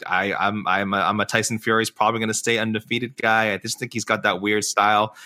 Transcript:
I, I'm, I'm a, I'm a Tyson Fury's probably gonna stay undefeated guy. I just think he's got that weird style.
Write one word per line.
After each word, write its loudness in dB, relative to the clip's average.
I, 0
I'm, -2
I'm 0
a, 2
I'm 2
a 0
Tyson 0
Fury's 0
probably 0
gonna 0
stay 0
undefeated -4
guy. 2
I -2
just -8
think -10
he's -6
got 0
that 2
weird 0
style. 2